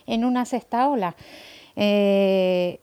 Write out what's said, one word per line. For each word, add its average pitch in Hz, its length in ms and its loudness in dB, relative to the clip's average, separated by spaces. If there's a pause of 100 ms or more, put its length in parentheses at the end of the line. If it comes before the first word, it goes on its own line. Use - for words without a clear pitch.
en 233 180 -2
una 247 220 0
sexta 240 420 -2
ola. 202 280 -2 (640)
Eh, 196 1040 0